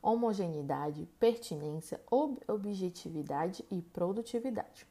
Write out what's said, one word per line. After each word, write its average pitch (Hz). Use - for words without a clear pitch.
homogeneidade, 160
pertinência, 160
ob-, 277
objetividade 180
e 180
produtividade. 226